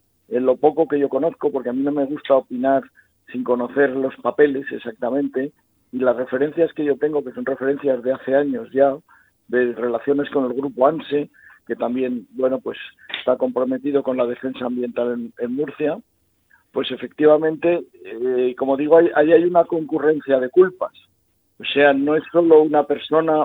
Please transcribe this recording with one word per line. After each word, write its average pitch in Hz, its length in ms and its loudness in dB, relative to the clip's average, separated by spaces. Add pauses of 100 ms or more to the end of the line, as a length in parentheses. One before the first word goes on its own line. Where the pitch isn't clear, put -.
(300)
en 123 160 -2
lo 127 100 2
poco 147 320 2
que 147 120 -2
yo 139 100 0
conozco, 147 420 -2
porque 127 180 -6
a 120 40 -2
mí 131 80 -2
no 143 100 -2
me 143 140 -2
gusta 139 300 -2
opinar 131 480 0 (500)
sin 127 100 -6
conocer 123 460 0
los 135 280 -4
papeles 139 540 0
exactamente, 131 800 -4 (420)
y 123 60 -6
las 127 160 2
referencias 143 560 -2
que 156 140 -6
yo 143 120 0
tengo, 147 240 -2
que 123 120 -10
son 123 120 -8
referencias 135 560 -2
de 127 120 -2
hace 131 200 -4
años 135 380 0
ya, 135 240 2 (540)
de 123 240 0
relaciones 123 560 -2
con 139 160 -2
el 123 80 -4
grupo 131 340 0
anse, 147 420 -2 (380)
que 117 80 -6
también, 123 560 -4
bueno, 127 300 -2
pues - 160 -10 (420)
está 127 160 0
comprometido 127 640 -2
con 135 140 -2
la 127 100 0
defensa 127 420 -6
ambiental 123 440 -4
en, 120 260 -8
en 120 160 -6
Murcia, 147 460 -4 (720)
pues 127 200 -4
efectivamente, 151 920 2 (220)
eh, 123 520 -2
como 135 200 -2
digo, 151 180 4
ahí, 170 200 6
ahí 151 180 4
hay 165 100 6
una 175 220 2
concurrencia 147 760 0
de 127 100 -4
culpas. 180 440 2 (680)
O - 60 -14
sea, 143 260 4
no 143 240 0
es 151 160 -2
solo 165 300 6
una 147 240 2
persona 156 600 0